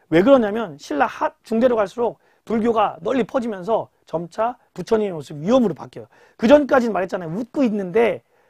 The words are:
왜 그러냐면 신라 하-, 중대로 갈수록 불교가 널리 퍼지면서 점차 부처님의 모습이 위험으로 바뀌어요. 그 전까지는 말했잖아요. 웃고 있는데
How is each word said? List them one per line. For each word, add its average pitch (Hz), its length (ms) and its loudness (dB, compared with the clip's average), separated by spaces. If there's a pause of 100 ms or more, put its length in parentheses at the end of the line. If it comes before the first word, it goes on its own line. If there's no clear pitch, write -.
왜 165 140 4
그러냐면 214 560 2
신라 285 280 -2
하-, - 260 -4 (100)
중대로 233 340 2
갈수록 214 420 -2 (260)
불교가 214 560 0
널리 226 240 -2
퍼지면서 208 640 -4 (180)
점차 214 500 -6 (180)
부처님의 202 380 -2
모습이 151 280 -12
위험으로 214 340 2
바뀌어요. 120 320 -16 (300)
그 226 100 -4
전까지는 262 460 4
말했잖아요. 180 380 -4
웃고 233 340 -4
있는데 202 580 0 (260)